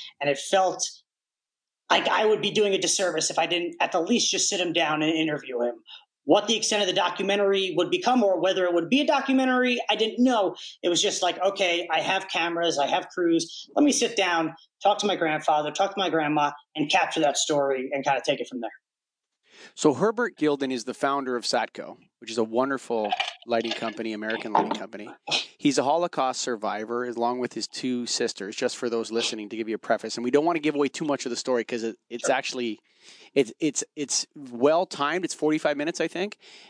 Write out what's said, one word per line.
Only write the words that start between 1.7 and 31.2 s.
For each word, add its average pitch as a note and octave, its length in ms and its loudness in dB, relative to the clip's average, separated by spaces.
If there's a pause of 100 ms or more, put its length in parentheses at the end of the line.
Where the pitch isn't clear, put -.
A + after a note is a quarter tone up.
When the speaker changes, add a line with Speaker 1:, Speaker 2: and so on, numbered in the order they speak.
Speaker 1:
like F#3 160 4
I G#3+ 200 2
would G#3+ 160 4
be G3+ 80 0
doing G3+ 240 2
a F3+ 40 2
disservice E3 520 0
if - 80 0
I E3+ 80 2
didn't F3 340 -2
at E3+ 120 0
the D#3+ 100 2
least G3+ 280 2
just - 200 0
sit G3 100 -2
him E3+ 140 -2
down D#3 280 2
and D#3 80 2
interview C#3+ 520 -2
him. A#2+ 140 -2 (480)
What G3+ 240 6
the A3+ 80 2
extent G#3 260 0
of F#3 60 2
the E3+ 60 -2
documentary G3 840 2
would F3+ 120 2
become A#3+ 320 2
or F#3+ 160 4
whether F#3 280 2
it F3 80 0
would E3+ 160 0
be C#4 100 4
a D4 60 2
documentary, B3+ 720 2 (100)
I G#3+ 80 0
didn't A3 260 0
know. A3 320 4 (280)
It F3+ 80 2
was E3 100 2
just G3 220 0
like, F3+ 200 0
"Okay, F3+ 480 0
I - 100 2
have F#3+ 280 -2
cameras, E3+ 500 0
I C#3 100 2
have F3+ 200 -2
crews. E3+ 680 -2
Let - 120 6
me C#4 60 6
sit A#3 260 0
down, E3 360 0 (280)
talk G3+ 160 4
to G3+ 80 -2
my F#3+ 100 2
grandfather, D3+ 540 2
talk G3 240 -2
to - 40 -4
my F#3 120 0
grandma, D3+ 400 2 (240)
and D3+ 160 -2
capture E3+ 300 2
that C#3+ 180 2
story C#3 520 0
and C#3 140 -4
kinda C#3 180 2
take C3+ 180 -2
it A#2 80 -6
from B2+ 120 -10
there." A2 100 -6 (1040)
Speaker 2:
So D3 200 4
Herbert A3 420 0
Gilden C#3 360 0
is A#2 120 -6
the B2+ 100 -8
founder C#3 400 0
of A#2 100 -4
Satco, A2 520 -4 (240)
which A2+ 100 -14
is A2+ 80 -2
a A2+ 60 2
wonderful A#2+ 680 -2 (340)
lighting A#2 260 0
company, A2+ 400 -6
American A2 400 -6
lighting G#2+ 200 0
company. G#2 360 -12 (500)
He's C3+ 180 2
a C#3+ 60 2
Holocaust C#3+ 580 0
survivor, A2 640 -4
along A#2+ 360 -2
with B2 140 -4
his A2+ 120 -6
two B2 400 -4
sisters, G#2+ 480 -4
just - 220 -2
for B2 120 -4
those A2+ 220 -2
listening, A2+ 380 -4
to A2 80 -10
give A2 120 -4
you A2 60 -2
a G2+ 40 -6
preface. A2+ 380 -2
And A#2+ 80 -6
we B2 60 0
don't D3 140 6
wanna E3 160 0
give D3+ 140 0
away C#3+ 140 2
too - 160 -6
much C#3+ 220 -2